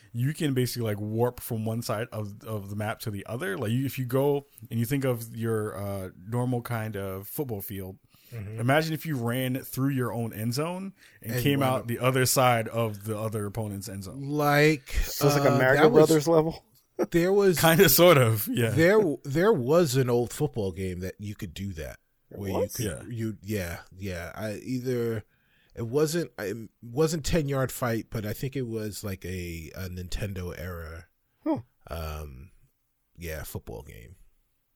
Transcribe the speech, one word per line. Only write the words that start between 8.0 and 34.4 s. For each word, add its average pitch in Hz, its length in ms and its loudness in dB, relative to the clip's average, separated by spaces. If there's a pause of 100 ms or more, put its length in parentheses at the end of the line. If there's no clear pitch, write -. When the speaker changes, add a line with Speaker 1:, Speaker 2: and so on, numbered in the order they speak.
Speaker 2:
Mm-hmm. 110 260 -10
Speaker 1:
imagine 151 340 2
if 151 120 -6
you 160 120 -2
ran 127 460 -2
through 135 260 -2
your 123 220 0
own 113 220 -4
end 113 220 -4
zone 180 380 -6 (280)
and 113 120 -8
Speaker 2:
And 123 100 -2
Speaker 1:
came 143 160 4
Speaker 2:
wound 131 120 4
Speaker 1:
out 131 100 2
Speaker 2:
up 120 60 -10
Speaker 1:
the 117 120 -2
other 127 260 4
side 120 420 4
of 107 380 -4
the 110 120 -4
other 107 280 -4
opponent's 101 420 -6
end 98 160 -10
zone. 110 200 -12
Speaker 2:
Like, 147 640 4 (140)
Speaker 3:
So - 240 2
it's 143 100 4
like 139 100 6
a 127 60 6
Speaker 2:
uh, 123 40 4
Speaker 3:
Mario 131 260 6
Speaker 2:
that 156 80 8
was, 151 160 10
Speaker 3:
Brothers 156 200 4
level? 160 380 4 (220)
<laughs> - 240 -4
Speaker 2:
there 170 200 4
was 196 280 6
Speaker 1:
Kinda, 165 280 8
sort 165 300 8
of, 113 340 4
yeah. 117 200 2
Speaker 2:
There, 170 280 6 (240)
there 170 300 2
was 143 420 4
an 131 140 2
old 120 240 2
football 104 380 -2
game 92 300 -6
that 92 180 -6
you 104 160 -10
could 85 180 -10
do 98 200 -8
that. 76 240 -12 (340)
Speaker 3:
There 127 80 -14
Speaker 2:
Where 98 140 -6
Speaker 3:
was? - 260 -2
Speaker 2:
you 110 100 -4
could, 67 180 -10
Speaker 1:
Yeah. 120 80 -10
Speaker 2:
you, 110 280 -6
yeah, 90 340 -4 (180)
yeah. 90 400 -8
I 107 200 -8
either, 120 680 -4 (520)
it 117 120 -6
wasn't, 151 520 0
it 107 300 -8 (120)
wasn't 151 440 -2
Ten 160 220 2
Yard 135 240 -2
Fight, 113 380 -4
but 110 160 -6
I 110 80 -4
think 131 220 -8
it 131 120 -4
was, 110 360 -8
like, 95 200 -8
a, 87 520 -8
a 95 120 -10
Nintendo 90 720 -6
era, 82 460 -12 (380)
Speaker 3:
Huh. 294 160 0 (300)
Speaker 2:
um, 78 600 -10 (680)
yeah, 80 260 -10
football - 400 -12
game. 55 320 -20 (600)